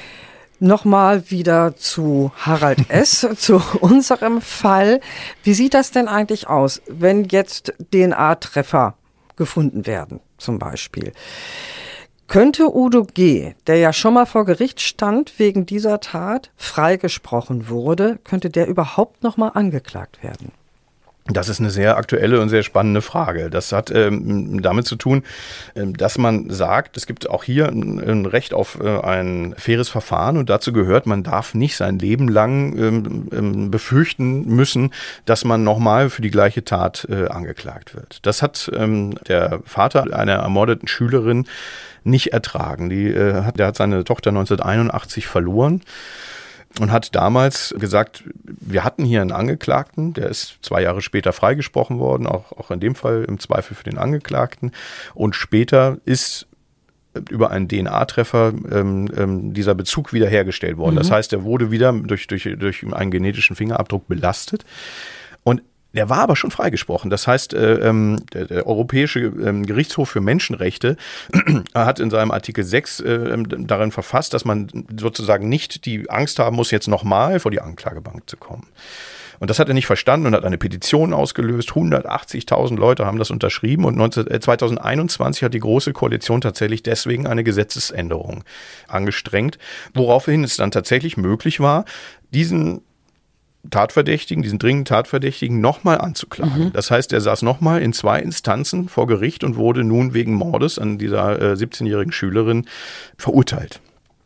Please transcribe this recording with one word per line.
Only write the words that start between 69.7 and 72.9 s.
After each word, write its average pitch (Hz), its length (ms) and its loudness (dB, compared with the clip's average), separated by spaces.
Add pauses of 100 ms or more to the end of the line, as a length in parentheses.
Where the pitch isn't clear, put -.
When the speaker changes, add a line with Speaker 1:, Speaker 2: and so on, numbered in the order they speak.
Speaker 2:
für 104 120 -2
Menschenrechte 120 760 0 (380)
<clears throat> 147 400 2
hat 120 260 2
in 113 120 0
seinem 110 180 2
Artikel - 360 -4
sechs, 110 340 -2